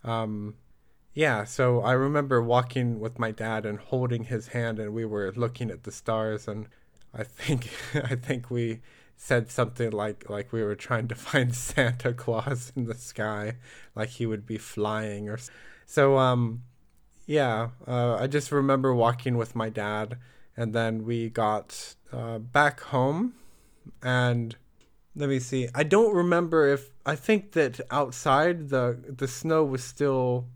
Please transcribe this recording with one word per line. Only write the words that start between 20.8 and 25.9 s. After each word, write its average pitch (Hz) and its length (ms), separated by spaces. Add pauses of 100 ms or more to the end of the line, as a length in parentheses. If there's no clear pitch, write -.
we 117 260
got, 107 640 (180)
uh, 117 260
back 143 420
home, 151 540 (680)
and 120 540 (600)
let 143 120
me 139 100
see, 123 360
I 151 100
don't 190 300